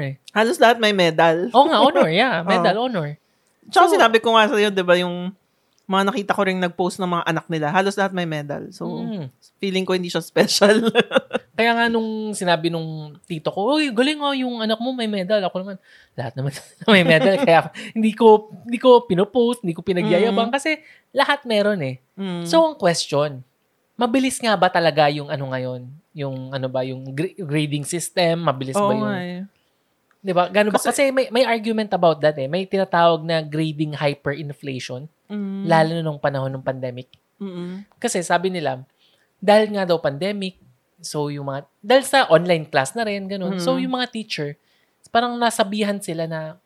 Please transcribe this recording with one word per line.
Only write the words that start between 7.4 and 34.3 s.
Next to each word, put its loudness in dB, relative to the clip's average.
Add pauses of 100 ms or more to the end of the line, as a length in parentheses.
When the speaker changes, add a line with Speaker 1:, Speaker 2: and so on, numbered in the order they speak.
Speaker 2:
nila, -4
halos 2
lahat 0
may -4
medal. -8
So, -10
Speaker 1:
Mm. -8 (320)
Speaker 2:
feeling -2
ko -2
hindi -4
siya -4
special. 2 (300)
<laughs> -4
Speaker 1:
Kaya 2
nga 0
nung -4
sinabi 0
nung -6 (100)
tito -6
ko, -2
"Uy, -2
galing 0
nga -4
yung -6
anak -2
mo, -4
may -6
medal." -2
Ako -4
naman, -10 (400)
lahat -8
naman -4 (220)
<laughs> -6
may 6
medal. 4
Kaya 6 (320)
hindi 0
ko, 6 (140)
hindi -6
ko 6
pinopost, 0
hindi -4
ko -12
pinagyayabang 2
Speaker 2:
Mm. -2
Speaker 1:
kasi -4 (320)
lahat -2
meron 0
eh. -6 (160)
Speaker 2:
Mm. -8
Speaker 1:
So, 4
ang -2
question, -2 (500)
mabilis -2
nga 0
ba 2
talaga 4
yung -8
ano -6
ngayon? -6 (340)
Yung -8
ano -6
ba, -4
yung -8
gra-, -6
grading -4
system? -2
Mabilis -2
Speaker 2:
Oo 2
Speaker 1:
ba 0
yung -2
Speaker 2:
nga -4
eh. -8 (760)
Speaker 1:
Di -6
ba? 2
Gano 2
ba? 0
Speaker 2:
Kasi -2
Speaker 1:
Kasi 0
may, 0
may 0
argument -2
about 2
that 0
eh. -4
May -4
tinatawag 2
na -2
grading -4
hyperinflation. -6 (160)